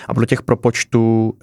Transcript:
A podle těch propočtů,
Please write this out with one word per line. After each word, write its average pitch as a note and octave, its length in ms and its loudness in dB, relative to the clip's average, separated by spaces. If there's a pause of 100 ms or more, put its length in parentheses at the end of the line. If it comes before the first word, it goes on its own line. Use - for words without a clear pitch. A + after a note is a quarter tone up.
A A#2 60 -4
podle A#2 140 2
těch A#2+ 140 -2
propočtů, A2+ 1000 0